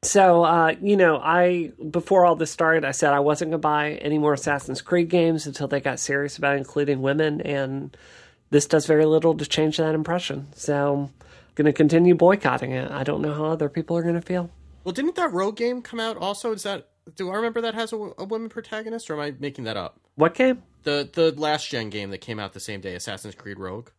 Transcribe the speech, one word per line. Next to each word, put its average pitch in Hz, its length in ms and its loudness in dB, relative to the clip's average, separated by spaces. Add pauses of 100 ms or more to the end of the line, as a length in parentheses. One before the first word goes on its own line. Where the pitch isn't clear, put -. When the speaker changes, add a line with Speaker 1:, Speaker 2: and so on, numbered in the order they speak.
Speaker 1:
So, 180 400 6
uh, 165 380 4
you 202 140 4
know, 170 220 6
I, 175 540 2 (180)
before 175 360 4
all 165 100 6
this 160 160 -4
started, 160 340 2
I 135 60 -2
said - 220 2
I 143 60 2
wasn't 151 320 0
gonna 160 80 -2
buy 151 340 0
any 151 260 -2
more 151 140 2
Assassin's 135 480 -4
Creed 170 280 0
games 165 380 2
until 143 200 -8
they 143 140 -2
got 131 180 -4
serious 143 380 -4
about 139 200 0
including 139 440 -2
women, 151 400 0
and 139 560 -6 (540)
this 147 160 4
does 147 180 4
very 156 200 4
little 156 300 4
to 156 100 -8
change 156 320 0
that 156 180 0
impression. 156 600 -4
So, 143 540 -2 (460)
gonna 147 180 4
continue 165 400 6
boycotting 165 580 2
it. 131 200 -6
I 139 120 -6
don't 147 180 -2
know 151 120 -2
how 151 120 -4
other 156 240 -2
people 165 280 -4
are 170 60 -2
gonna 170 180 0
feel. 175 300 -6 (320)
Speaker 2:
Well, 180 100 -6
didn't 294 220 -4
that 339 180 -2
Rogue 196 240 -2
game 247 240 -4
come 233 180 -12
out 226 180 -4
also? 196 360 -4
Is 208 100 -10
that, 196 240 -8 (280)
do 185 160 -8
I 190 40 -6
remember 226 260 -4
that 226 120 -4
has 226 180 -6
a, 226 60 -8 (220)
a - 40 -8
woman 226 260 -8
protagonist, 220 600 -10
or 156 60 -6
am 151 40 -8
I 147 200 -6
making 139 260 -10
that 110 120 -6
up? 90 220 -10 (160)
Speaker 1:
What 160 200 4
game? 254 260 2 (220)
Speaker 2:
The, 143 280 -2
the 160 260 2
last 151 320 -2
gen 113 200 -6
game 101 220 -10
that 95 80 -12
came 110 200 -10
out 101 140 -10
the 95 60 -16
same 101 220 -10
day, 95 120 -10
Assassin's 95 420 -12
Creed 101 220 -16
Rogue. 98 420 -12